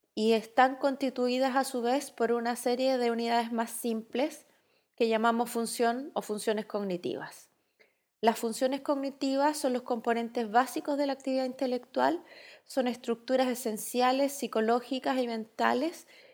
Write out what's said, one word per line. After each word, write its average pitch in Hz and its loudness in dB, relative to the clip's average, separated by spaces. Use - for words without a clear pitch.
y 220 4
están 262 4
constituidas 254 0
a 262 2
su 254 -4
vez 262 0
por 233 0
una 233 -2
serie 262 0
de 240 2
unidades 233 0
más 226 -2
simples 233 -4
que 233 2
llamamos 233 2
función 233 -2
o 208 -4
funciones 214 -2
cognitivas. - -6
Las 220 2
funciones 262 -2
cognitivas 277 0
son 262 0
los 240 -2
componentes 233 -2
básicos 262 0
de 285 0
la 269 0
actividad 262 -2
intelectual, 254 -2
son 254 -2
estructuras 247 0
esenciales, 247 0
psicológicas 247 0
y 247 0
mentales 233 0